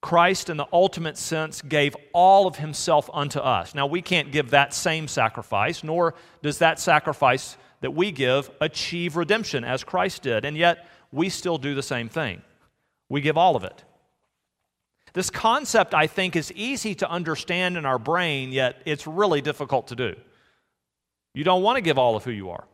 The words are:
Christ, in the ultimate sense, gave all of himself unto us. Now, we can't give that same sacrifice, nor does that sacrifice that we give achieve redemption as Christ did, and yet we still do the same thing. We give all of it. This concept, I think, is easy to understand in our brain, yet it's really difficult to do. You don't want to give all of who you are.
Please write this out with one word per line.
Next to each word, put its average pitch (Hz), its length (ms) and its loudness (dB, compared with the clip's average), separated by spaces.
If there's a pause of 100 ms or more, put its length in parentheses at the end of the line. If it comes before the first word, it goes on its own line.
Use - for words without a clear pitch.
Christ, 175 480 2
in 165 60 -6
the 147 160 -6
ultimate 170 460 2
sense, 156 440 -6
gave 143 320 0 (200)
all 190 340 6
of 165 80 -4
himself 151 580 0
unto 143 260 -4
us. 120 360 0
Now, 139 100 0
we 165 160 -2
can't 156 300 0
give 135 200 -2
that 139 220 4
same 160 360 -2
sacrifice, 113 760 -2
nor 165 320 0 (260)
does 147 180 -4
that 160 200 4
sacrifice 143 800 2 (240)
that 131 100 -4
we 180 200 0
give 135 380 0 (120)
achieve 165 560 -4
redemption 170 480 0
as 127 180 -4
Christ 185 380 -2
did, 117 240 0
and 147 100 -6
yet 170 320 2 (240)
we 156 160 0
still 175 300 -4
do 143 180 -4
the 135 80 -4
same 120 240 -6
thing. 113 340 -6 (680)
We 139 100 -2
give 147 180 0
all 170 200 4
of 95 80 -6
it. - 180 -12 (1300)
This 185 180 -4
concept, 226 640 0
I 156 100 4
think, 185 300 -2
is 156 160 -2
easy 220 440 -6
to - 140 -4
understand 175 680 -2
in 156 80 -6
our 131 120 0
brain, 143 540 -2
yet 131 340 0
it's 156 220 -4
really 165 340 2
difficult 139 460 -2
to 120 80 -10
do. 120 200 -4 (1160)
You 139 100 -8
don't 185 200 4
want 233 140 2
to 247 40 -2
give 160 160 2
all 123 180 4
of 104 80 -4
who 127 80 -8
you 95 200 -10
are. - 220 -14